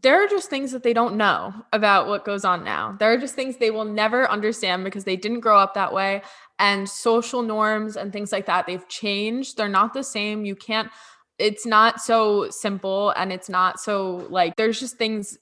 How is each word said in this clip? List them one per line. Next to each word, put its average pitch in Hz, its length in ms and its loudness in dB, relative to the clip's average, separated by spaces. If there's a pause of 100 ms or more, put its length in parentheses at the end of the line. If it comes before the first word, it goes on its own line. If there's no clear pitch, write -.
There 294 200 6
are 403 60 2
just 403 220 -2
things 269 240 -4
that 247 100 -8
they 240 80 4
don't 226 240 2
know 190 380 0 (180)
about 202 360 4
what 202 180 -4
goes 202 180 -4
on 180 220 0
now. 107 340 -4
There 220 140 4
are 247 40 2
just 254 160 -6
things 262 240 -6
they 226 140 0
will 220 140 -4
never 214 440 0
understand 208 540 -2
because 190 220 -8
they 190 100 -2
didn't 214 240 -4
grow 220 180 6
up 196 180 4
that 196 180 -2
way. 196 280 0 (380)
And 196 300 2
social 233 520 0
norms 214 540 -2
and 196 160 -8
things 202 220 -6
like 202 120 -2
that, 175 220 0
they've 180 220 -8
changed. 220 640 -4
They're 208 140 -2
not 202 240 2
the 269 100 -6
same. 214 400 -6
You 196 120 -6
can't, 220 340 -4 (480)
it's 214 280 0
not 220 360 4
so 214 480 2
simple, 196 640 -2
and 190 200 -2
it's 185 180 -10
not 185 300 0
so, 190 500 -4
like, 180 280 0
there's 220 240 0
just 262 160 -10
things 220 440 -4